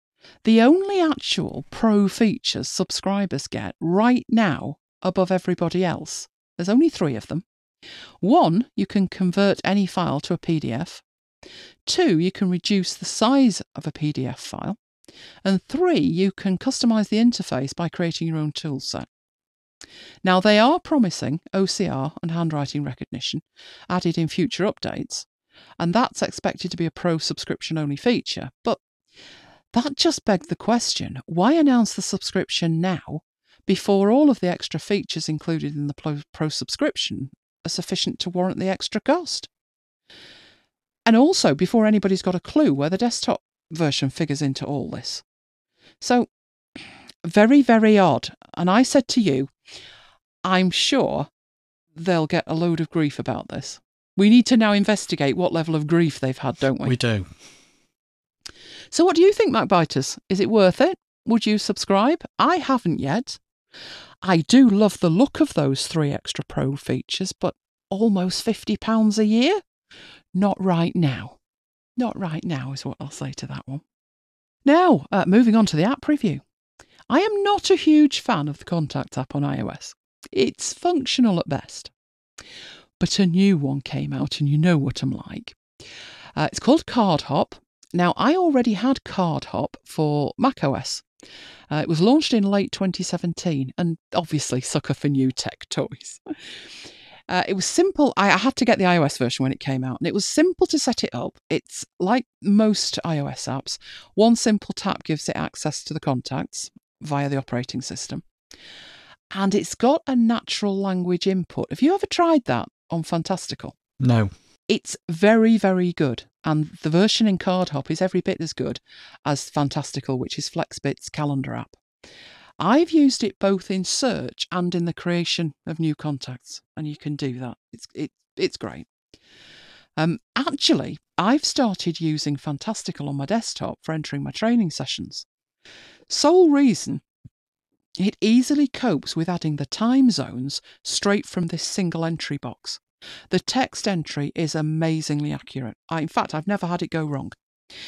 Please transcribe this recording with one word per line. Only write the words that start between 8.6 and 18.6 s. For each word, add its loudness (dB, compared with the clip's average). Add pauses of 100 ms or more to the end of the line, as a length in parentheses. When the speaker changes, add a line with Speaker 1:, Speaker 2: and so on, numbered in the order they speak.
Speaker 1:
you -2
can 0
convert 0
any 2
file -2
to -4
a -2
P -2
D -4
F. -8 (840)
Two, 2
you 0
can -2
reduce 0
the -14
size 2 (120)
of -12
a -6
P -4
D -4
F -10
file. -10 (680)
And 0
three, 0
you 0
can -2
customize 0
the -2
interface 0
by -4
creating -4
your -2
own -2
tool -8